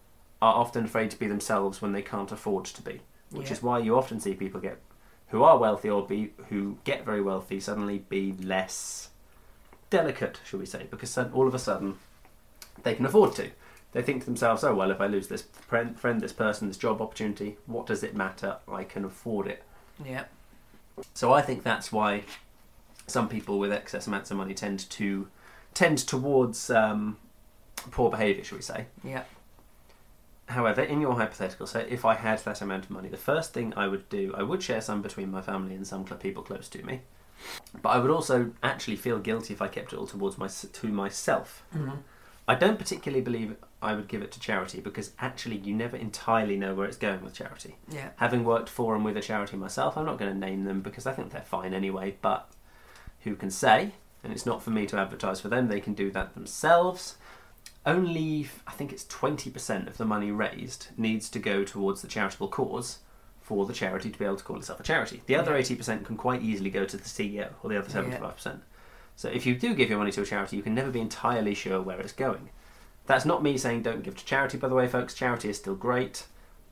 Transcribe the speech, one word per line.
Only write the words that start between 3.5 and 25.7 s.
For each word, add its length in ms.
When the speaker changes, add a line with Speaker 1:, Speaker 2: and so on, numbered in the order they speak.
Speaker 1:
is 80
why 160
you 180
often 240
see 140
people 260
get, 180
who 140
are 140
wealthy 320
or 180
be, 280
who 340
get 220
very 160
wealthy 360
suddenly 420
be 340
less 760
delicate, 560
shall 160
we 60
say, 240
because 200
sud-, 220
all 160
of 60
a 40
sudden 400
they 120
can 120
afford 300
to. 140
They 100
think 180
to 60
themselves, 360
"Oh, 120
well, 160
if 100
I 60
lose 220
this 140
friend, 560
friend, 220
this 140
person, 340
this 80
job 240
opportunity, 640
what 220
does 160
it 120
matter? 440
I 140
can 220
afford 400
it." 160
Speaker 2:
Yeah. 200
Speaker 1:
So 180
I 80
think 220
that's 280
why 340
some 220
people 300
with 140
excess 340
amounts 240
of 60
money 180
tend 260
to, 380